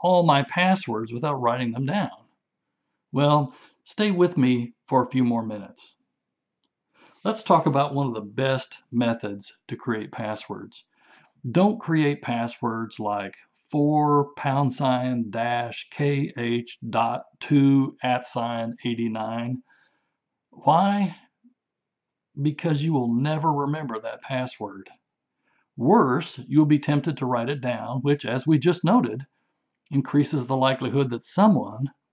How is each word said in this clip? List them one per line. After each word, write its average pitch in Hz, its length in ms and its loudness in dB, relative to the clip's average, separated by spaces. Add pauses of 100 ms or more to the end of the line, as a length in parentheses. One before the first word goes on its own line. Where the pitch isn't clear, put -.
all 180 200 4
my 143 200 4
passwords 135 680 -2
without 135 300 -4
writing 120 320 0
them 131 140 -4
down." 175 240 -2 (1000)
Well, 147 440 2 (300)
stay 214 260 0
with 175 260 2
me 127 380 2 (120)
for 127 160 2
a 120 80 -4
few 131 140 2
more 117 180 0
minutes. 107 540 -14 (1300)
Let's 214 180 -4
talk 170 220 4
about 139 300 0
one 139 120 -2
of 123 60 -4
the 110 80 -8
best 131 640 -4 (100)
methods 117 640 -4 (120)
to 127 80 -8
create 107 360 -6
passwords. 107 720 -10 (640)
Don't 190 300 2
create 156 400 0
passwords 117 800 -4
like 104 360 -4 (340)
four 147 640 2
pound 135 400 0
sign 127 560 -2
dash 120 600 -4
K 143 460 -2
H 120 420 -4 (120)
dot 117 340 -2 (160)
two 139 640 4
at 123 240 -2
sign 117 580 -6
eighty-nine. 117 800 -4 (880)
Why? 185 680 2 (1300)
Because 151 420 0
you 165 80 0
will 123 220 0
never 151 400 0
remember 143 460 -4
that 110 200 -10
password. 110 680 -8 (880)
Worse, 139 720 4
you'll 147 160 6
be 147 140 4
tempted 147 400 -2
to 135 80 -4
write 123 240 -2
it 143 100 -6
down, 120 400 -4
which, 143 240 0
as 143 220 -4
we 156 120 4
just 170 240 0
noted, 139 440 2 (640)
increases 139 560 0
the 135 100 -2
likelihood 131 540 0
that 117 120 -6
someone 135 680 0 (220)